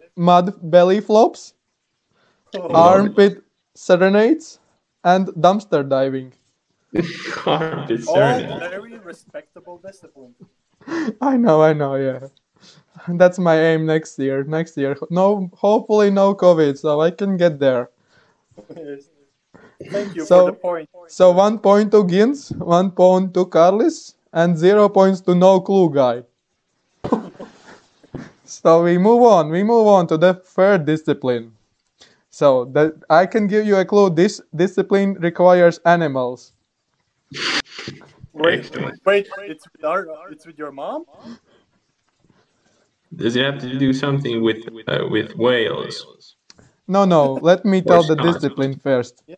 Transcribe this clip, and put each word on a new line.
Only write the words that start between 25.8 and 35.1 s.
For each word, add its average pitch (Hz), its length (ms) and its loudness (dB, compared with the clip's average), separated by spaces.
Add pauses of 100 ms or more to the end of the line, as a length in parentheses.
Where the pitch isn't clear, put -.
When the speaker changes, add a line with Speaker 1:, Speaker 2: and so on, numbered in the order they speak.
Speaker 1:
guy. 127 360 -2 (760)
<laughs> - 140 -4 (1300)
So 170 400 2
we 175 140 2
move 226 240 2
on. 185 260 4
We 170 140 -4
move 220 240 2
on 196 220 4
to 160 100 -2
the 180 160 2
third 185 500 0
discipline. 139 680 -4 (760)
So 131 440 0
that 156 220 0 (140)
I 165 180 4
can 208 200 -4
give 214 200 -2
you 202 100 2
a 190 80 0
clue. 202 260 2
This 175 300 0 (140)
discipline 196 640 -2